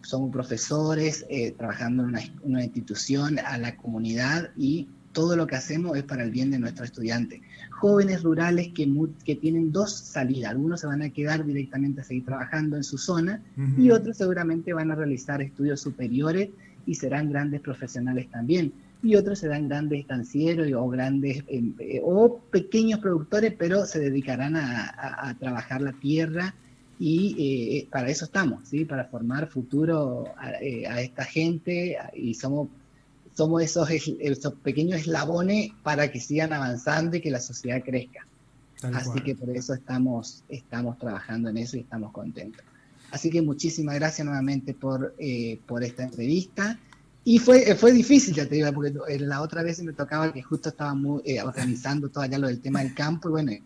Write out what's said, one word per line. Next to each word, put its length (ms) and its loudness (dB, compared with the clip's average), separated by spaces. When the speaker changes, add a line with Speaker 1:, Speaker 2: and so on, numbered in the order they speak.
Speaker 1:
somos 280 -4
profesores, 960 -2
eh, 280 -2
trabajando 460 -2
en 60 0
una, 120 -4
una 200 0
institución, 760 -2
a 180 -4
la 180 -6
comunidad, 800 -2
y 320 0
todo 240 2
lo 120 2
que 80 -4
hacemos 420 -2
es 60 -2
para 200 -6
el 80 -2
bien 200 0
de 80 0
nuestros 300 -6
estudiantes. 520 -4
Jóvenes 520 4
rurales 500 2
que 120 0
mu-, 240 2
que 100 0
tienen 360 0
dos 260 0
salidas. 540 -2
Algunos 300 0
se 60 -6
van 140 -2
a 80 -4
quedar 360 -2
directamente 560 -2
a 20 -10
seguir 220 -6
trabajando 520 -2
en 60 -4
su 140 -8
zona 440 0
Speaker 2:
Ujú. 240 2
Speaker 1:
y 100 12
otros 260 4
seguramente 560 0
van 180 0
a 40 0
realizar 460 -2
estudios 400 -2
superiores 680 0
y 100 -2
serán 360 -2
grandes 300 -2
profesionales 680 -4
también. 420 0
Y 120 6
otros 240 4
serán 300 0
grandes 320 -2
estancieros 720 0
o 160 0
grandes, 580 0
em, 320 -2
eh, 240 -4
o 360 6
pequeños 480 4
productores, 580 2
pero 280 2
se 140 -4
dedicarán 560 0
a, 340 -2
a, 400 -8
a 80 -8
trabajar 440 -6
la 120 -4
tierra 640 -2
y, 360 2
eh, 120 -10
para 180 -2
eso 160 -4
estamos, 420 0
¿sí? 180 -2
Para 200 -4
formar 440 -4
futuro 760 0
a, 140 -10
eh, 260 -6
a 140 -4
esta 240 -6
gente, 720 -2
y 200 -4
somos, 340 -2
somos 300 4
esos 260 2
es-, 300 -2
esos 360 -2
pequeños 460 0
eslabones 720 0
para 280 2
que 80 -6
sigan 340 0
avanzando 640 0
y 40 -2
que 100 -2
la 100 -2
sociedad 420 -4
crezca. 420 -6
Speaker 2:
Tal 160 -4
Speaker 1:
Así 140 -4
Speaker 2:
cual. 140 -2
Speaker 1:
que 120 -2
por 140 -8
eso 240 -4
estamos, 760 -2
estamos 480 -8
trabajando 520 -4
en 80 -4
eso 200 -6
y 40 -6
estamos 300 -10
contentos. 520 -12
Así 180 -4
que 120 2
muchísimas 540 -2
gracias 300 -2
nuevamente 480 -2
por, 460 -4
eh, 480 -4
por 160 -4
esta 200 -8
entrevista. 760 -2
Y 120 10
fue, 320 10
eh, 40 8
fue 160 10
difícil, 440 8
ya 120 0
te 80 0
digo, 160 4
porque, 220 -2
eh, 100 -2
la 220 -2
otra 220 -4
vez 200 -4
me 100 -6
tocaba 380 -2
que 120 -10
justo 260 -4
estaba 240 -4
muy, 320 -2
eh, 160 -2
organizando 680 -2
todo 140 -4
allá 140 -2
lo 100 2
del 140 -2
tema 220 -2
del 100 -4
campo, 360 -2
y 20 0
bueno 200 0